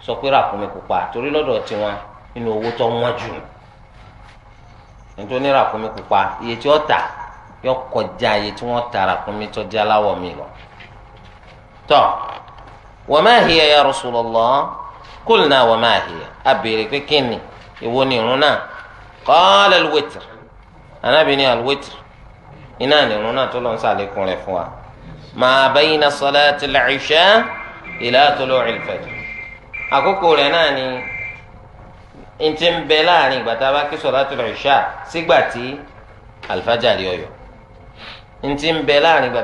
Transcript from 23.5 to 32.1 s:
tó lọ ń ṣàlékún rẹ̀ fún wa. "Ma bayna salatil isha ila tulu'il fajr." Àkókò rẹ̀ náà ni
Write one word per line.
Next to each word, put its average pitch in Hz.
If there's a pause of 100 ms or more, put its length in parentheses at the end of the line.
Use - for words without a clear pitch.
tó 123
lọ 120
ń 110
ṣàlékún 101
rẹ̀ 90
fún 95
wa. 85 (680)
"Ma 131
bayna 151
salatil 143 (140)
isha 170 (560)
ila 131
tulu'il 127
fajr." - (840)
Àkókò 170
rẹ̀ 143
náà 160
ni 131 (1600)